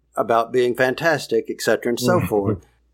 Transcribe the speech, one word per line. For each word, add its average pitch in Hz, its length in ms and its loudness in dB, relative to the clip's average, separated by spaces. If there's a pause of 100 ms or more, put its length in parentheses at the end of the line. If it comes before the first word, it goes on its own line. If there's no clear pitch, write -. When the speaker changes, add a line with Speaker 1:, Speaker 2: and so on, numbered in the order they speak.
(180)
Speaker 1:
about 117 340 0
being 123 240 0
fantastic, 131 720 0
et 107 120 -8
cetera, 120 300 0
and 117 80 -2
so 117 220 2
Speaker 2:
<laughs> 92 60 -2
Speaker 1:
forth. 101 380 0 (280)